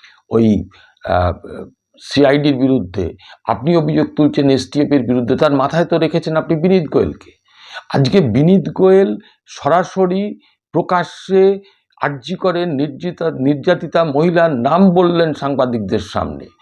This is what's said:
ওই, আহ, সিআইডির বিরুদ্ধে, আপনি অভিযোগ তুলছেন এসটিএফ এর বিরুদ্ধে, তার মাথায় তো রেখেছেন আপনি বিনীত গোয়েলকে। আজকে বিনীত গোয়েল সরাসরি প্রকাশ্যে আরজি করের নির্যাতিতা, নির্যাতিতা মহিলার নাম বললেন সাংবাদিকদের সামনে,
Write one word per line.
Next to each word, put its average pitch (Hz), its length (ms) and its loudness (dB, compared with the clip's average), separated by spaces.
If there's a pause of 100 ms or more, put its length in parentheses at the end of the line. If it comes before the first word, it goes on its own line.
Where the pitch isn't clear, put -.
(300)
ওই, 107 380 2 (360)
আহ, 90 280 0 (680)
সিআইডির 143 540 2
বিরুদ্ধে, 104 580 -2 (340)
আপনি 143 280 0
অভিযোগ 151 300 0 (100)
তুলছেন 147 340 2
এসটিএফ 143 420 0
এর 139 100 2
বিরুদ্ধে, 123 340 -2
তার 151 160 2
মাথায় 143 320 0
তো 170 140 0
রেখেছেন 160 380 -2
আপনি 160 200 0
বিনীত 175 320 2
গোয়েলকে। 98 420 -2 (640)
আজকে 139 260 2
বিনীত 151 540 2
গোয়েল 190 420 2 (300)
সরাসরি 185 920 -2 (340)
প্রকাশ্যে 185 880 0 (420)
আরজি 143 320 -6
করের 175 340 -2
নির্যাতিতা, 151 640 -6
নির্যাতিতা 151 760 -2
মহিলার 165 520 2
নাম 160 340 4
বললেন 170 440 2
সাংবাদিকদের 123 640 -2
সামনে, 82 480 -8 (160)